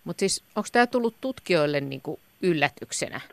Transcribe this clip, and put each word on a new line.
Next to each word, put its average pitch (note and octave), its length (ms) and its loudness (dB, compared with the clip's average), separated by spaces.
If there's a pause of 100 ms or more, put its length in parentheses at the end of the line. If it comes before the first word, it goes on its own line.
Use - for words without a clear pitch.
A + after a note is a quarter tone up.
Mut E3+ 160 -8
siis - 240 -2 (120)
onks G#3 160 -4
tää A#3+ 160 4
tullut A#3 340 0
tutkijoille D3+ 600 0
niinku C#3 380 -8 (220)
yllätyksenä? C#3+ 800 0 (120)